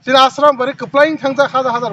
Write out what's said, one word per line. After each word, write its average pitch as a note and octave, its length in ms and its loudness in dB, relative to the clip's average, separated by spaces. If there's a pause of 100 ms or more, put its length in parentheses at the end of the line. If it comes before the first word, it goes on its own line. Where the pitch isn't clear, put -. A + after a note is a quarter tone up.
সিনি C4 140 2
আশ্রম C#4 380 2
বাড়ি B3+ 160 -4
কপ্লাইং C#4 440 -2
থাংজা C#4 280 -2 (100)
হাজার B3+ 180 -2
হাজার A#3+ 200 -4